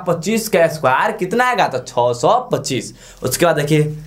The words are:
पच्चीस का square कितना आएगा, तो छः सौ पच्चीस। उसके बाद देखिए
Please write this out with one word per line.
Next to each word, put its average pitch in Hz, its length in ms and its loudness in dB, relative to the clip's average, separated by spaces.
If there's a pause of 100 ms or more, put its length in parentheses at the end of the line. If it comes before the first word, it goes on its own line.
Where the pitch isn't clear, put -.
पच्चीस 196 420 -2
का - 180 4
square 151 440 0
कितना 226 340 0
आएगा, 202 220 2
तो 131 120 -4
छः 120 340 0
सौ 180 260 2 (120)
पच्चीस। 123 420 -4 (300)
उसके 117 220 0
बाद 160 100 4
देखिए 151 280 2 (240)